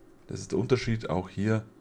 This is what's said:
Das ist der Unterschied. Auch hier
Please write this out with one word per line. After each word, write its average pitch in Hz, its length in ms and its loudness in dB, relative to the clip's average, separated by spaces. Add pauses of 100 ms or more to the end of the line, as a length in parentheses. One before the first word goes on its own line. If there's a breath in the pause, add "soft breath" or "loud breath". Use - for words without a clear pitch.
(280)
Das - 140 -8
ist - 100 -12
der - 80 2
Unterschied. 117 500 2
Auch 90 200 0
hier 107 340 0 (180)